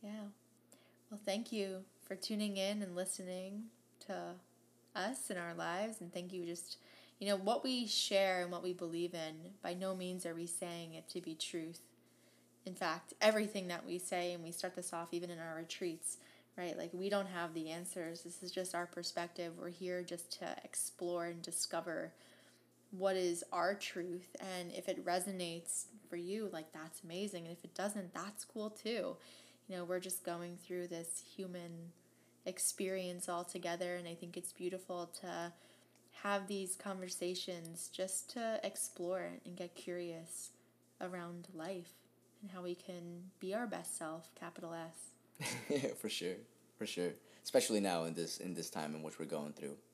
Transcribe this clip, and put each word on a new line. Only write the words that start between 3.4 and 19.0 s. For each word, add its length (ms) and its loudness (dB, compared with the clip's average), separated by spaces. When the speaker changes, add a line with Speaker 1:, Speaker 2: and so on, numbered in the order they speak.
Speaker 1:
to 260 -2
us 340 0
and 100 0
our 140 -2
lives. 480 0
And 120 -8
thank 200 -4
you 120 -2
just, 320 -4
you 80 2
know, 80 8
what 280 6
we 240 4
share 560 8
and 80 0
what 120 -2
we 100 2
believe 400 0
in, 220 -2
by 120 0
no 220 2
means 300 0
are 100 0
we 120 -2
saying 460 -2
it 160 -12
to 120 -2
be 140 -4
truth. 440 -2
In 100 -6
fact, 460 0
everything 480 8
that 160 -2
we 120 0
say, 360 2
and 100 -6
we 80 -6
start 240 -4
this 180 -4
off 200 -2
even 160 0
in 100 -6
our 160 -4
retreats, 600 -2
right? 200 0
Like, 160 -2
we 160 2
don't 180 6
have 260 0
the 180 -2
answers. 500 -4
This 220 -8
is 80 -6
just 240 0
our 100 2
perspective. 760 -2